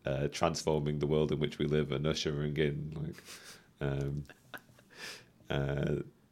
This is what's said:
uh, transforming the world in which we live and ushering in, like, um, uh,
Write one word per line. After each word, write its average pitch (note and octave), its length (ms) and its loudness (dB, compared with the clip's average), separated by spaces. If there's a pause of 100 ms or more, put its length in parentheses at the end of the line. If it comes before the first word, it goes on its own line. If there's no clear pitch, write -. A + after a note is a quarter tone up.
uh, C#2 220 2
transforming D2+ 720 2
the D2 80 2
world D2+ 240 4
in D2 80 2
which D2 200 0
we D2+ 80 2
live D2 260 2
and C#2+ 140 0
ushering D2+ 500 0
in, D2+ 460 0
like, - 200 -8 (680)
um, C#2 340 -2 (1300)
uh, C#2+ 460 0 (340)